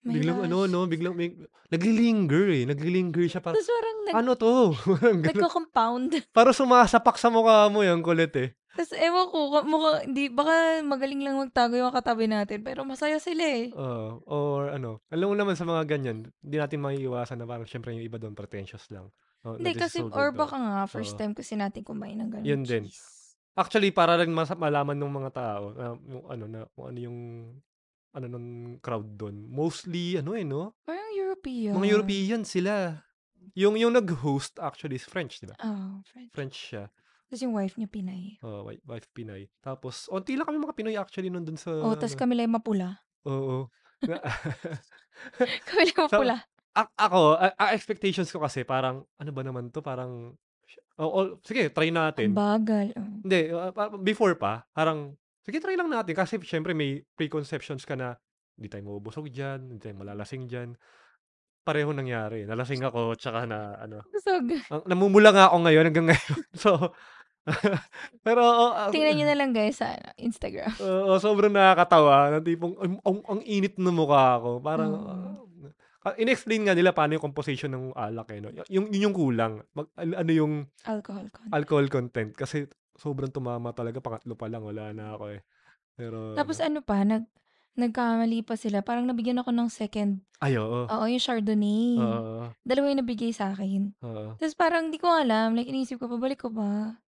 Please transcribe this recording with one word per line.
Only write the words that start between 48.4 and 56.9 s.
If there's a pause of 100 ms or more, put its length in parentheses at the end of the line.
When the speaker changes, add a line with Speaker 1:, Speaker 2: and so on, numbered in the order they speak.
Speaker 2:
parang, (140)
"Ano
ba
naman
to?"
Parang, (600)
"Oh,
oh, (160)
sige,
try
natin."
Speaker 1:
Ang
bagal,
oo. (100)
Speaker 2:
Hindi, (120)
ah,
pa-,
before
pa,
parang, (260)
"Sige,
try
lang
natin."
Kasi
syempre
may (140)